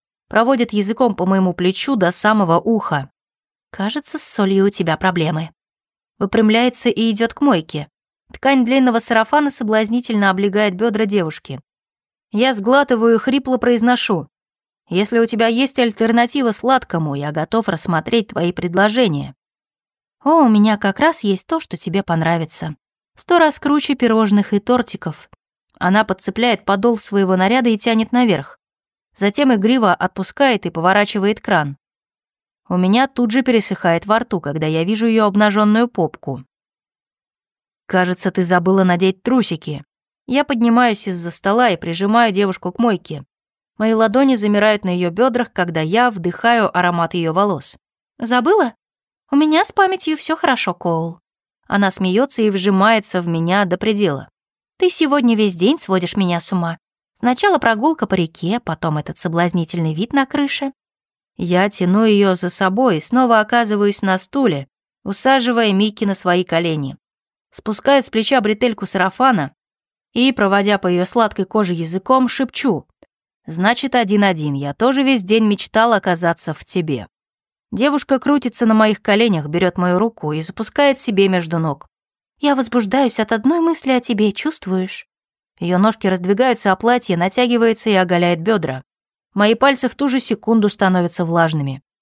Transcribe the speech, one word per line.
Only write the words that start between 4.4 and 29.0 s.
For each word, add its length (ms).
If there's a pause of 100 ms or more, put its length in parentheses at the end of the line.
у 40
тебя 280
проблемы". 520 (680)
Выпрямляется 720
и 200
идёт 240
к 60
мойке. 480 (440)
Ткань 320
длинного 340
сарафана 520
соблазнительно 800
облегает 440
бёдра 320
девушки. 540 (680)
Я 240
сглатываю 640
и 20
хрипло 400
произношу: 720 (600)
"Если 300
у 80
тебя 200
есть 320
альтернатива 720
сладкому, 640
я 160
готов 380
рассмотреть 600
твои 240
предложения". 800 (920)
"О, 200
у 40
меня 280
как 220
раз 240
есть 240
то, 140
что 160
тебе 260
понравится. 720 (420)
Сто 220
раз 220
круче 340
пирожных 580
и 60
тортиков". 720 (480)
Она 260
подцепляет 600
подол 340
своего 380
наряда 340
и 80
тянет 320
наверх. 480 (560)